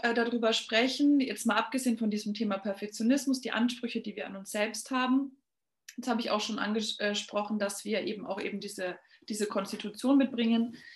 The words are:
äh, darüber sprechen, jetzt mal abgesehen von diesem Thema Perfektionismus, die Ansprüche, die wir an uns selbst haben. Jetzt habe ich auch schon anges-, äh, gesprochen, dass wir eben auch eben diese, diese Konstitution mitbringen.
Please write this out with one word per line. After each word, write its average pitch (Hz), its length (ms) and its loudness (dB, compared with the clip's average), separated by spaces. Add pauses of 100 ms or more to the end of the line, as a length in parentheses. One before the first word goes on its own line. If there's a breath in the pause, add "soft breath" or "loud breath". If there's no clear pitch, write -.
äh, 233 100 2
darüber 233 400 2
sprechen, 262 680 4
jetzt 233 260 -2
mal 214 80 4
abgesehen 226 440 2
von 220 120 2
diesem 208 240 -2
Thema 202 240 0
Perfektionismus, 233 800 0
die 233 120 -4
Ansprüche, 233 480 0
die 202 160 -8
wir 202 100 -6
an 196 80 -10
uns 196 160 -12
selbst 214 400 -4
haben. 262 500 2 (560)
Jetzt 247 120 -6
habe 226 120 2
ich 226 120 -2
auch 208 80 2
schon 214 180 -4
anges-, 214 400 -2
äh, 208 120 0
gesprochen, 208 500 -2
dass 202 240 -4
wir 202 180 -2
eben 190 240 -4
auch 196 140 -6
eben 202 180 -4
diese, 190 400 -6 (300 soft breath)
diese 208 180 -2
Konstitution 208 720 0
mitbringen. 233 560 2 (220 loud breath)